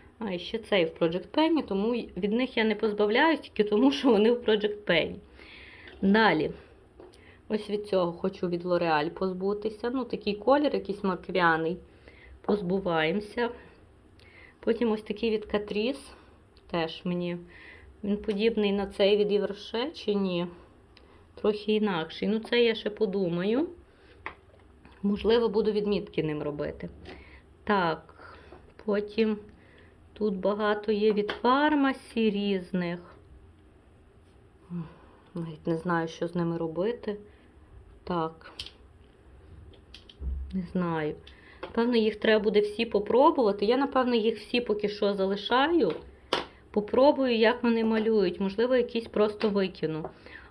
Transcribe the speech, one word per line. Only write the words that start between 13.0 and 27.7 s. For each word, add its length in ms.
Потім 320
ось 100
такий 280
від 160
Catrice. 640
Теж 320
мені. 340
Він 140
подібний 540
на 160
цей 300
від 140
Yves 160
Rocher 460
чи 200
ні? 340
Трохи 380
інакший. 540
Ну, 120
це 240
я 120
ще 140
подумаю. 800
Можливо, 460
буду 220
відмітки 520
ним 200
робити. 460
Так, 520